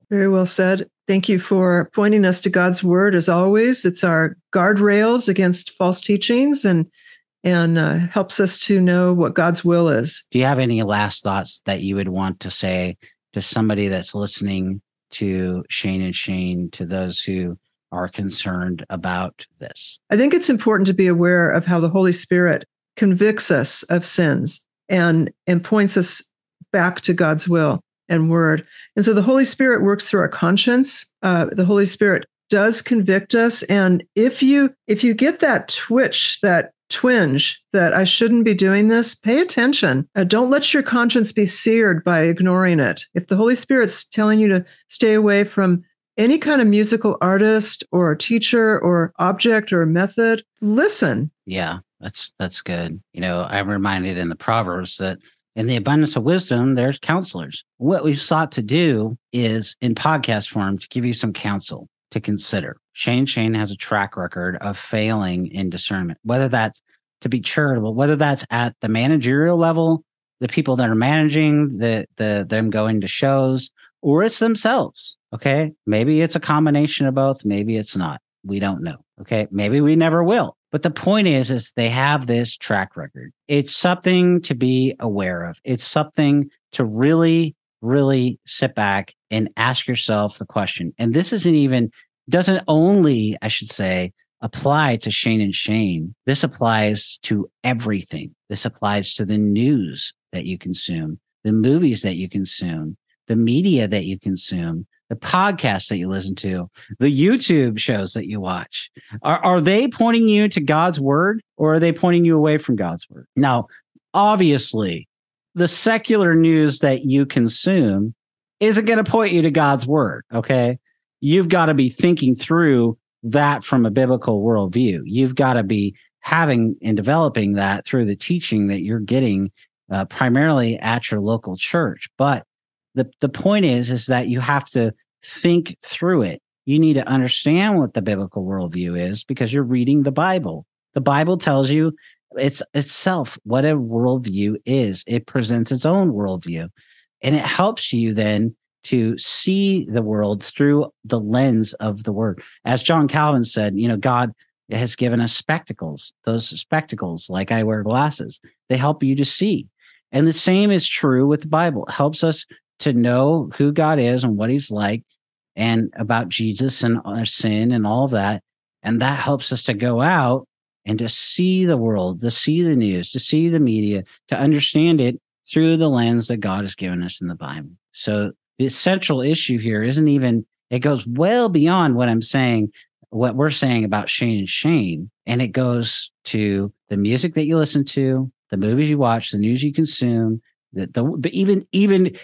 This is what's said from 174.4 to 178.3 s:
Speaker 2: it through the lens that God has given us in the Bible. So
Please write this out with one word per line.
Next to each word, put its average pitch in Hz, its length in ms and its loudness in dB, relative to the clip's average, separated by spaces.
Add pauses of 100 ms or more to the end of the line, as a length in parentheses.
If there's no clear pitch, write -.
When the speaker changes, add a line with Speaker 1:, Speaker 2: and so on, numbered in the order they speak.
Speaker 2:
it 123 220 0 (280)
through 160 280 2
the 160 120 2
lens 117 380 2
that 117 100 -2
God 101 240 -4
has 98 140 -8
given 90 280 -6
us - 180 -10
in 87 60 -6
the 87 80 -8
Bible. 73 340 -14 (220)
So 104 400 -4 (260)